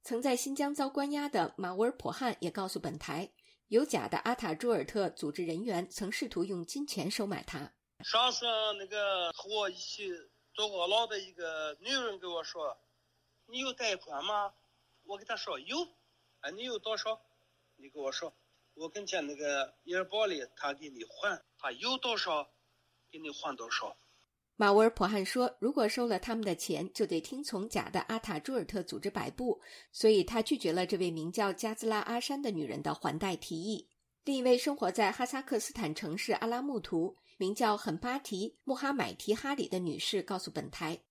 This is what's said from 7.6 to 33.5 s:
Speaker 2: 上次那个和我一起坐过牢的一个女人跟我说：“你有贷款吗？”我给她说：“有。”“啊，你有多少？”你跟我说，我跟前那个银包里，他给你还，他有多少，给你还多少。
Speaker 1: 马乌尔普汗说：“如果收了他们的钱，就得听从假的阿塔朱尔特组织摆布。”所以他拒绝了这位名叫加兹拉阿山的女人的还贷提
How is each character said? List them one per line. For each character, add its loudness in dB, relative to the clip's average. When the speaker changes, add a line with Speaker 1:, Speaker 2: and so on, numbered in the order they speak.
Speaker 2:
上 4
次 -4
那 -10
个 0
和 -12
我 0
一 -6
起 -8
坐 -2
过 0
牢 4
的 -4
一 -12
个 -6
女 -8
人 0
跟 -8
我 -2
说 -4
：“你 -6
有 -2
贷 0
款 -8
吗？” 0
我 -8
给 -16
她 -4
说 -6
：“有。 -4
”“啊， -6
你 -8
有 -4
多 -2
少？” -4
你 -20
跟 -8
我 0
说， -6
我 -6
跟 -8
前 0
那 -6
个 -2
银 -2
包 2
里， -2
他 -2
给 -10
你 -14
还， -4
他 -6
有 -2
多 -2
少， 0
给 -16
你 -10
还 -6
多 -10
少。 -4
Speaker 1:
马 6
乌 10
尔 10
普 0
汗 2
说： 2
“如 2
果 4
收 0
了 2
他 -2
们 -2
的 2
钱， -2
就 2
得 0
听 -8
从 -4
假 -2
的 0
阿 -4
塔 -4
朱 -6
尔 2
特 -4
组 -6
织 -2
摆 -2
布。” 0
所 8
以 10
他 2
拒 2
绝 2
了 4
这 0
位 2
名 -2
叫 2
加 -2
兹 -6
拉 4
阿 -2
山 -2
的 0
女 0
人 -4
的 0
还 -2
贷 0
提 -6